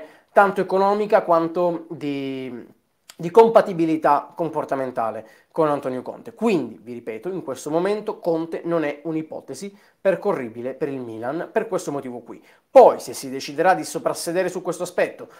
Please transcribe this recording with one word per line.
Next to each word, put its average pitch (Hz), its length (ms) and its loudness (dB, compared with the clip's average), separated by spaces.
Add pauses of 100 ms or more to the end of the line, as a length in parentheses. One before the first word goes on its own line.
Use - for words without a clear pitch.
(300)
tanto 196 300 6
economica 196 600 2
quanto 170 640 2
di, 135 760 -6 (520)
di 170 160 -6
compatibilità 170 1040 4
comportamentale 131 880 -4 (260)
con 156 160 2
Antonio 131 320 -2
Conte. - 320 -12
Quindi, 139 500 0
vi 120 120 -14
ripeto, 117 340 -10
in 185 140 -6
questo 135 260 -8
momento 202 520 -2
Conte 165 440 -2
non 165 200 0
è 147 180 -6
un'ipotesi 160 720 -8 (240)
percorribile 135 720 -2
per 147 160 -4
il 135 100 -6
Milan 123 540 -8
per 220 160 0
questo 165 240 -4
motivo 127 280 -8
qui. - 220 -18 (280)
Poi, 185 300 8
se - 120 -10
si 135 160 -10
deciderà 147 460 0
di 156 100 -2
soprassedere 170 640 -2
su 170 140 -6
questo 175 220 -6
aspetto - 440 -4 (120)